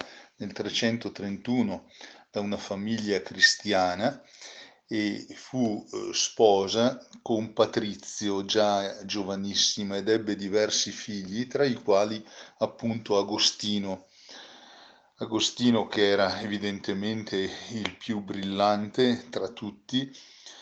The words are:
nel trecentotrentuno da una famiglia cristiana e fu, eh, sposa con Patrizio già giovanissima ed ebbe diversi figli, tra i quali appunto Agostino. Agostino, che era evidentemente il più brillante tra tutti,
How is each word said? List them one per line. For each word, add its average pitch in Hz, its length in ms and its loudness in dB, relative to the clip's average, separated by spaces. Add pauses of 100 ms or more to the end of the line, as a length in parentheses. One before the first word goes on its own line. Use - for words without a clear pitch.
(380)
nel 101 160 -8
trecentotrentuno 101 1400 -2 (420)
da 110 80 -2
una 101 180 -2
famiglia 104 640 -2
cristiana 95 1000 2 (680)
e 107 480 -2
fu, 113 560 -2
eh, 101 220 -6
sposa 107 920 4 (160)
con 110 320 -2
Patrizio 104 920 0
già 101 600 2
giovanissima 98 920 -2
ed 98 120 -2
ebbe 110 260 2
diversi 101 560 0
figli, 104 560 -6
tra 143 180 2
i 123 100 2
quali 107 480 2 (340)
appunto 113 600 0
Agostino. 101 880 0 (1120)
Agostino, 113 680 2
che 104 200 4
era 98 340 4
evidentemente 101 1080 -2 (220)
il 107 260 -4
più 107 240 -4
brillante 104 1080 2
tra 95 200 -4
tutti, 127 600 -6 (520)